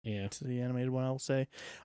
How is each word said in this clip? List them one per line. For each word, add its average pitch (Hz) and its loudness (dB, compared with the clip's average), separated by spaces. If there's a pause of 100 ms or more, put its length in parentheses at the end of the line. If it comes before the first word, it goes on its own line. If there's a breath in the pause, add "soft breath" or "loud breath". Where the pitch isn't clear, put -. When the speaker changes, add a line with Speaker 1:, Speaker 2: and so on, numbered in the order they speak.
Speaker 1:
Yeah. 104 0
Speaker 2:
to - -6
the 123 0
animated 127 0
one, 127 2
I 131 2
will 131 0
say. 135 4 (380 loud breath)